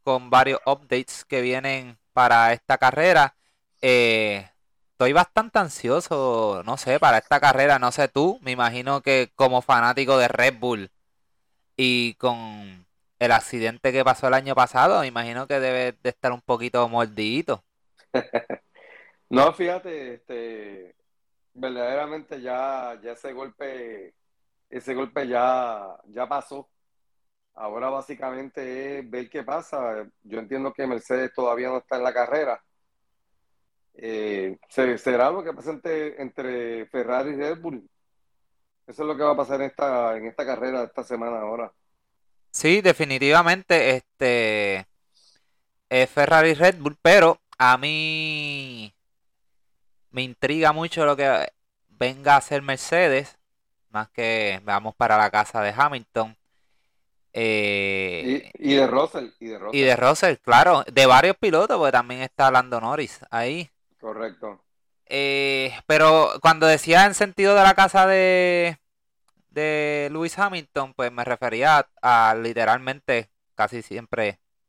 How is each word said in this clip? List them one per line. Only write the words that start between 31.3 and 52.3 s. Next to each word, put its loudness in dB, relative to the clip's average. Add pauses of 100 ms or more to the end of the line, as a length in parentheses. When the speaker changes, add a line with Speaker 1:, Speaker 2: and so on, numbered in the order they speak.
Speaker 2:
todavía -4
no -6
está -8
en -4
la -2
carrera. -2 (1300)
Eh, -8 (100)
se-, -2
será 0
lo -8
que -10
pasa -14
entre, -8
entre -10
Ferrari -4
y -8
Red -8
Bull. -14 (1000)
Eso -12
es -6
lo -6
que -6
va 2
a -2
pasar -4
en -6
esta, -4
en -12
esta -10
carrera -6
de -6
esta -12
semana -8
ahora. -10 (800)
Speaker 1:
Sí, 2
definitivamente, 2
este, -2 (1000)
es 2
Ferrari 4
y 2
Red 2
Bull, -6
pero 6 (180)
a 6
mí -8 (1160)
me -8
intriga 0
mucho -4
lo 2
que 0 (360)
venga 0